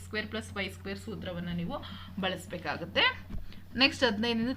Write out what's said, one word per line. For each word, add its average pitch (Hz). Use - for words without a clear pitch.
square 214
plus 220
y 190
square 196
ಸೂತ್ರವನ್ನ 175
ನೀವು 214
ಬಳಸಬೇಕಾಗುತ್ತೆ. 180
ನೆಕ್ಸ್ಟ್ 285
ಹದಿನೈದನೇದು, 233